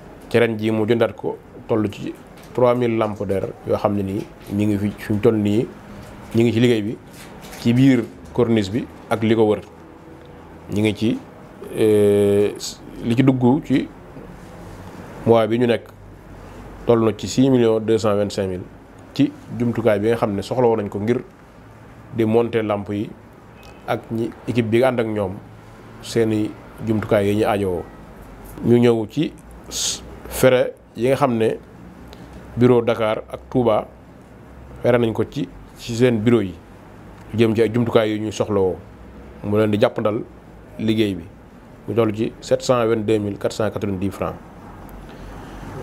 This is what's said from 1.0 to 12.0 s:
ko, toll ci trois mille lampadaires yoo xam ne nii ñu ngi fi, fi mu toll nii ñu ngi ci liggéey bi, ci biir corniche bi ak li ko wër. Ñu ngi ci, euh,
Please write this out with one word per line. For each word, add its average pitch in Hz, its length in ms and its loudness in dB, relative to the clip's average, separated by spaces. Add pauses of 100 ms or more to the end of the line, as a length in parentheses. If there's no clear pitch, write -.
ko, - 220 -8 (300)
toll 107 240 0
ci - 220 -10 (400)
trois 123 220 4
mille 120 220 0
lampadaires 101 520 -2 (180)
yoo 107 100 0
xam 104 180 0
ne 101 80 -2
nii 95 220 -6 (280)
ñu 104 140 2
ngi 104 100 2
fi, 101 200 -2
fi - 160 -4
mu 104 60 0
toll 110 160 4
nii 104 320 2 (680)
ñu 113 80 4
ngi 117 100 4
ci 110 60 0
liggéey 120 220 2
bi, 107 160 -6 (640)
ci 120 140 2
biir 127 300 4 (300)
corniche 113 380 0
bi 113 140 -4 (240)
ak 113 140 -2
li 110 120 4
ko 113 80 4
wër. 107 180 2 (1120)
Ñu 101 100 -2
ngi 107 140 2
ci, 113 240 -2 (560)
euh, 101 800 4 (500)